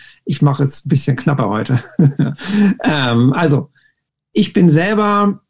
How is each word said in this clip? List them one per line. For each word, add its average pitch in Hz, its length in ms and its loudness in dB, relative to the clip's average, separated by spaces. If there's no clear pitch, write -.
ich - 200 -4
mache 143 180 2
es - 240 -4
ein 143 40 -10
bisschen 139 260 0
knapper 131 340 -2
heute. 113 300 -2
<laughs> 139 380 0
Ähm, 127 500 0
also, 151 380 0
ich - 200 0
bin 180 160 4
selber 202 800 2